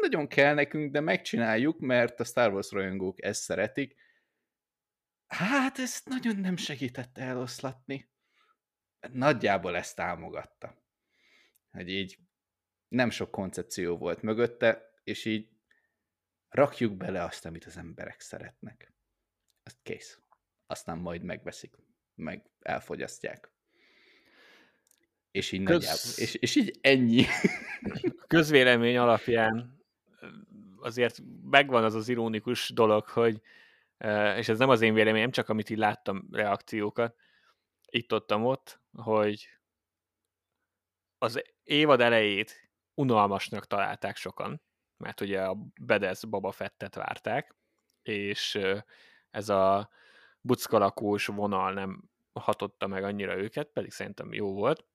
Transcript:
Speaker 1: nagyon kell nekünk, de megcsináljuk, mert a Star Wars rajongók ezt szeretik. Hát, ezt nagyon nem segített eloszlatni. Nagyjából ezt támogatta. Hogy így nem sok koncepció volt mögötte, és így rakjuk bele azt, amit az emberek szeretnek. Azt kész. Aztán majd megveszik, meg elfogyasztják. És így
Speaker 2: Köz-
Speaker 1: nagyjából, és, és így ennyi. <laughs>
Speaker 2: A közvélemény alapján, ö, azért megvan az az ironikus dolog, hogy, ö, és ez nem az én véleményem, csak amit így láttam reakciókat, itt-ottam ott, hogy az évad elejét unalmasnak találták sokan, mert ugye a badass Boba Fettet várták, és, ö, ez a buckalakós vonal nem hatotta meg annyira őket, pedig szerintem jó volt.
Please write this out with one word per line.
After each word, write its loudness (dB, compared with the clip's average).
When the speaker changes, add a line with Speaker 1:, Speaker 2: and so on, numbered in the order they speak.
Speaker 1:
nagyon 0
kell 4
nekünk, -2
de -2
megcsináljuk, 0
mert 0
a -2
Star 2
Wars -6
rajongók -4
ezt -4
szeretik. -4
Hát, -2
ezt -8
nagyon -2
nem -2
segített -8
eloszlatni. -8
Nagyjából 2
ezt -6
támogatta. -10
Hogy -12
így -6
nem 0
sok -6
koncepció -6
volt -6
mögötte, -2
és -10
így -6
rakjuk 0
bele -4
azt, -10
amit -14
az -18
emberek -10
szeretnek. -18
Azt -20
kész. -14
Aztán -10
majd -8
megveszik, -12
meg -12
elfogyasztják. -10
És -4
így -2
Speaker 2:
Köz- 6
Speaker 1:
nagyjából, -2
és, -4
és 0
így 2
ennyi. 6
<laughs> -6
Speaker 2:
A -20
közvélemény 6
alapján, 2
ö, -18
azért 0
megvan 4
az 2
az -4
ironikus -2
dolog, 4
hogy, 0
ö, 0
és -4
ez 2
nem 4
az 6
én 4
véleményem, 4
csak -4
amit -2
így -4
láttam -2
reakciókat, -2
itt-ottam -2
ott, -4
hogy 0
az -2
évad 6
elejét 2
unalmasnak 2
találták -4
sokan, -10
mert -10
ugye -2
a -4
badass 0
Boba -4
Fettet -10
várták, -6
és, -4
ö, 0
ez -8
a 4
buckalakós 2
vonal -2
nem -10
hatotta -4
meg -4
annyira -4
őket, -6
pedig -8
szerintem -12
jó -4
volt. -2